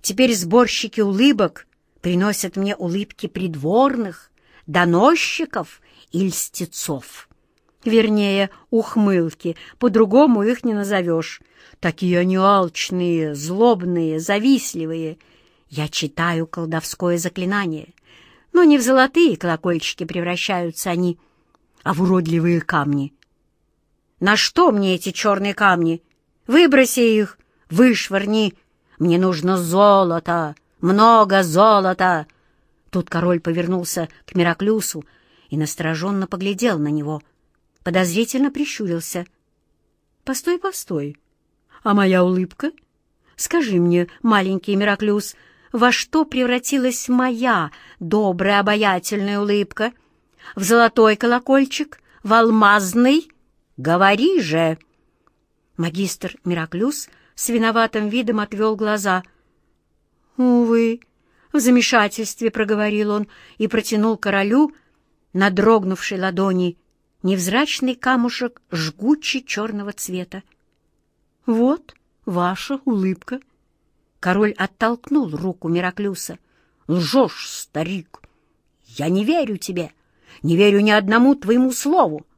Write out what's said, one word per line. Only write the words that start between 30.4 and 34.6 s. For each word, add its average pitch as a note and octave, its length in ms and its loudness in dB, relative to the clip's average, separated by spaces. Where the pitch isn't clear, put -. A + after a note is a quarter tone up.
много G3+ 640 4
золота. F#3 840 2
Тут F3 200 -4
король F3 300 0
повернулся F3 720 -4
к - 100 -20
Мираклюсу F3+ 680 -2